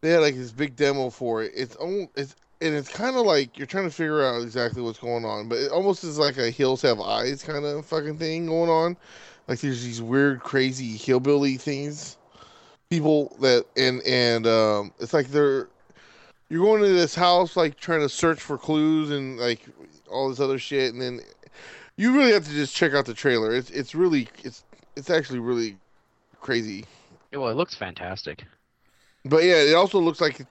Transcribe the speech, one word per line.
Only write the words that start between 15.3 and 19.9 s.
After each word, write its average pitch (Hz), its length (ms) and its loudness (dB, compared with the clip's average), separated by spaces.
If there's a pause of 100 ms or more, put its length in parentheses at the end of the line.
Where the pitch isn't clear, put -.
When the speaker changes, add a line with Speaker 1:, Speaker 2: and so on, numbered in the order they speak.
Speaker 1:
you're 165 160 0
going 214 180 4
to 202 60 4
this 175 260 2
house, 175 420 4
like, 160 200 0
trying 165 240 -2
to 147 80 0
search 160 320 0
for 143 160 -8
clues 156 540 0
and, 135 280 -6
like, 120 280 -4 (440)